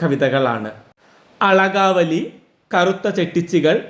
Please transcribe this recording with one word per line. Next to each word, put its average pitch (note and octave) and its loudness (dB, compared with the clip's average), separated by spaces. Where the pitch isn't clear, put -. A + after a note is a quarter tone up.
കവിതകളാണ്. C3 -2
അളകാവലി, F#3+ 2
കറുത്ത F#3+ 0
ചെട്ടിച്ചികൾ, E3+ 0